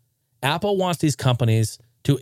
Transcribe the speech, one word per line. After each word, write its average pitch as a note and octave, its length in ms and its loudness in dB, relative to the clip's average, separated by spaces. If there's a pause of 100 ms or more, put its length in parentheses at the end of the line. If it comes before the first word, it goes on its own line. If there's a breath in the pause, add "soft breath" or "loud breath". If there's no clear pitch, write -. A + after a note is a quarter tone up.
(440)
Apple E3+ 320 0
wants F3+ 240 -2
these D3+ 160 0
companies A2+ 640 0 (240)
to C#3+ 180 0